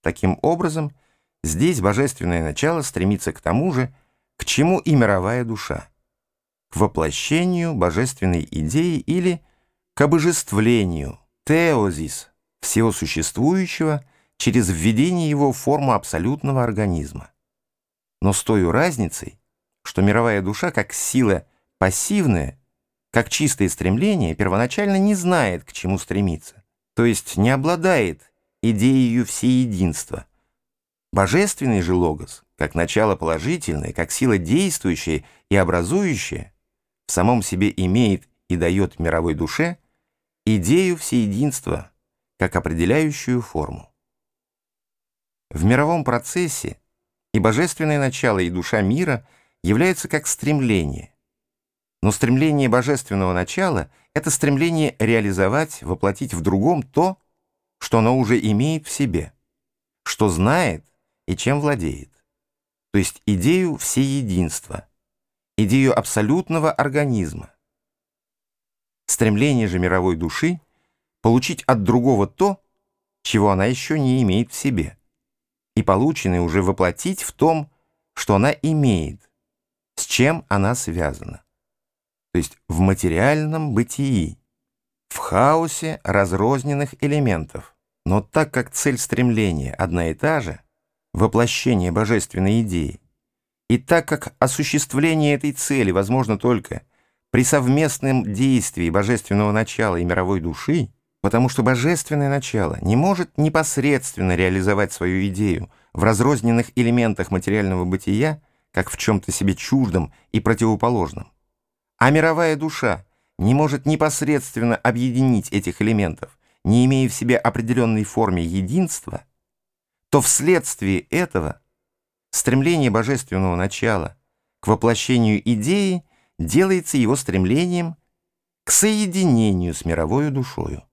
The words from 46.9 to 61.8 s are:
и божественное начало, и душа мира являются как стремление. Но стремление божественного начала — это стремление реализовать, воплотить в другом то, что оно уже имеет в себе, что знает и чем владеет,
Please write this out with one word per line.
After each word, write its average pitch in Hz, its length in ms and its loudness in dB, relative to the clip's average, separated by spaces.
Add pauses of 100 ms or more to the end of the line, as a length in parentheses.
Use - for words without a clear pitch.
и 110 60 4
божественное 147 580 0
начало, 127 400 0
и 90 100 0
душа 90 320 -2
мира 127 480 0 (340)
являются 139 460 0
как 151 180 -4
стремление. 104 880 -2 (840)
Но 107 100 2
стремление 135 580 2
божественного 110 640 0
начала — 104 580 -2 (240)
это 156 160 -2
стремление 147 680 0
реализовать, 107 840 0
воплотить 98 500 -2
в 85 80 -4
другом 110 420 2
то, 185 360 0 (600)
что - 180 0
оно 113 180 4
уже 120 220 2
имеет 139 480 0
в - 40 -14
себе, 85 420 -2 (720)
что - 240 0
знает 95 560 0 (420)
и 95 100 -4
чем 139 240 -2
владеет, 85 520 -4 (800)